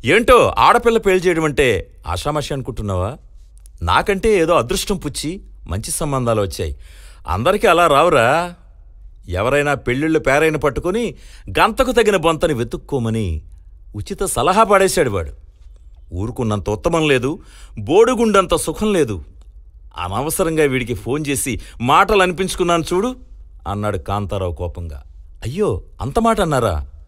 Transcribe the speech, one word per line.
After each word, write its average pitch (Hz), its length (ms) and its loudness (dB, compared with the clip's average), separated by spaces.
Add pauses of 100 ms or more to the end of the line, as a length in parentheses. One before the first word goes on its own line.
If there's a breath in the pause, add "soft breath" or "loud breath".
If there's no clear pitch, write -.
ఏంటో 196 520 6
ఆడపిల్ల 226 400 4
పెళ్లి 185 300 2
చేయడం 165 160 2
అంటే 135 480 0 (160)
ఆషామాషి 143 460 -4
అనుకుంటున్నావా? 107 640 -6 (640)
నాకంటే 185 580 2
ఏదో 165 140 2
అదృష్టం 165 440 -2
పుచ్చి 147 440 -8 (260)
మంచి 101 240 -8
సంబంధాలు 123 500 -2
వచ్చాయి. 92 340 -6 (520 soft breath)
అందరికీ 160 400 0
అలా 170 200 6
రావురా. 151 680 2 (760)
ఎవరైనా 135 440 0
పెళ్ళిళ్ళు 139 460 -2
పేరైన 151 360 2
పట్టుకుని 160 600 -2 (440 soft breath)
గంతకు 220 320 2
తగిన 214 240 4
బొంతని 160 380 0
వెతుక్కోమని 113 880 -4 (540)
ఉచిత 104 280 -8
సలహా 185 400 2
పాడేశాడు 190 460 4
వాడు." 87 360 -6 (680)
ఊరుకున్నంత 104 560 -4
ఉత్తమం 156 380 0
లేదు, 135 320 0 (400 soft breath)
బోడిగుండంత 202 760 4
సుఖం 202 380 -2
లేదు. 113 300 0 (720)
అనవసరంగా 151 680 -2
వీడికి 123 300 -2
ఫోన్ 135 340 -6
చేసి 135 320 -4 (220 loud breath)
మాటలు 185 420 4
అనిపించుకున్నాను 175 600 -2 (100)
చూడు 233 220 -2 (520)
అన్నాడు 104 300 -4
కాంతారావు 95 560 -6
కోపంగా. 82 500 -10 (420)
అయ్యో, 151 360 -2 (200)
అంత 139 180 -2
మాట 226 220 2
అన్నారా? 117 460 0 (200)